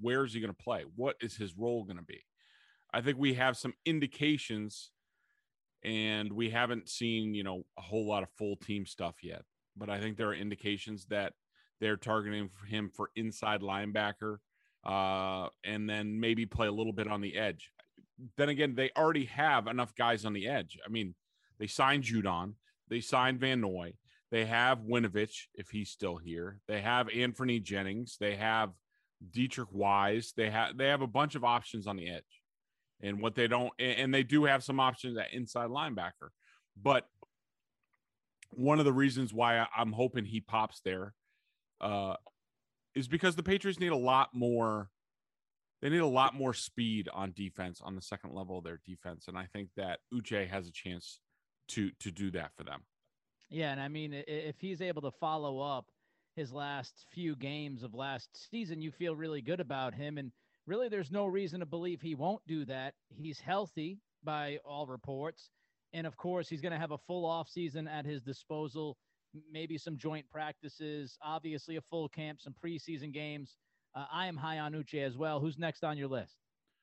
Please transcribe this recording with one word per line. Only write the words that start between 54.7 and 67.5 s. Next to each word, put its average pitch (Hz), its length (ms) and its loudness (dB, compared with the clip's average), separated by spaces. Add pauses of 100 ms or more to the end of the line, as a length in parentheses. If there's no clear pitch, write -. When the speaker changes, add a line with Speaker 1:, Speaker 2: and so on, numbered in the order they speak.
Speaker 2:
able 170 220 -4
to 139 80 -2
follow 147 500 -2
up 139 300 -4 (460)
his 139 160 -6
last 143 580 -8
few 165 240 -2
games 139 480 -6
of 113 120 -10
last 131 540 -8
season, 170 320 -6
you 156 120 -6
feel 170 240 -4
really 151 260 -4
good 170 180 -2
about 131 320 -2
him. 147 260 -6
And 131 120 -6 (360)
really, 226 220 0
there's 190 220 -2
no 202 160 0
reason 185 340 -2
to 170 60 -4
believe 170 340 -4
he 160 140 -4
won't 175 320 -2
do 156 200 -2
that. 131 280 -6 (140)
He's 151 320 -12
healthy 185 580 -4 (240)
by 151 420 -4
all 143 220 -8
reports. 135 640 -8 (420)
And 165 140 -6
of 151 100 -8
course, 180 320 -2
he's 156 120 -6
gonna 165 180 -2
have 160 120 -4
a 151 80 -4
full 180 280 -4
offseason 160 600 -4